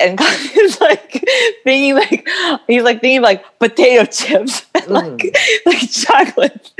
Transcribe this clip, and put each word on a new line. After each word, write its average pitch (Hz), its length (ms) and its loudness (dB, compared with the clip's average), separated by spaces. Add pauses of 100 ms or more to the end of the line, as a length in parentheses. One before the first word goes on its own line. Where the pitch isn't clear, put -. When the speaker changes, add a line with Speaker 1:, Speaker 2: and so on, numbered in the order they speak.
Speaker 1:
and 185 180 0
<laughs> - 360 -2
he's, 403 260 2
like, - 440 -2 (400)
thinking, 269 300 0
like, - 340 -2 (380)
he's, 240 160 0
like, 233 180 0
thinking, 254 220 0
like, 196 200 2 (160)
potato 240 460 2
chips - 680 -4
<laughs> - 40 -4
and, - 140 -4
like, 339 160 -2 (180)
Speaker 2:
Mm. 370 100 -6 (340)
Speaker 1:
like, 330 240 0
chocolates. - 880 0